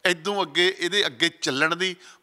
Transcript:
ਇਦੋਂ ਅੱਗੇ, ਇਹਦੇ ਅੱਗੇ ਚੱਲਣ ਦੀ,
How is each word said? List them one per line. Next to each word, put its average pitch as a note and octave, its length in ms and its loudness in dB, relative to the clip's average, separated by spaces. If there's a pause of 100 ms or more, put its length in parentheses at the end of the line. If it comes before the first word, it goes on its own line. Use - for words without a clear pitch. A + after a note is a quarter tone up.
ਇਦੋਂ F#3 360 0
ਅੱਗੇ, F3 360 0
ਇਹਦੇ F3 280 0
ਅੱਗੇ D3 220 0
ਚੱਲਣ D#3 480 0
ਦੀ, F3+ 200 -4 (260)